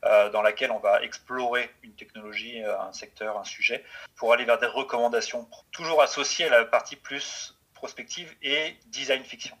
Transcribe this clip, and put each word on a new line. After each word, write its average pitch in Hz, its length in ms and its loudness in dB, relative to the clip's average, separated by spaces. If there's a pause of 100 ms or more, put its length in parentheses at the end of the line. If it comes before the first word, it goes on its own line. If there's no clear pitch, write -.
euh, 104 260 6
dans 107 120 0
laquelle 113 280 2
on 110 80 -2
va 104 240 4
explorer 123 800 -4
une 110 140 -20
technologie, 110 680 -12
euh, 104 180 -2
un 98 120 -8
secteur, - 460 -8
un 98 60 -8
sujet, - 400 -4 (300)
pour 117 180 2
aller 120 120 4
vers 117 140 4
des 123 80 0
recommandations, 117 840 -2 (240)
toujours 160 280 2
associées 139 460 2
à 147 40 2
la 117 140 8
partie 120 320 0
plus - 640 -12 (140)
prospective - 680 -12
et 151 460 -4
design 131 380 -4
fiction. - 360 -14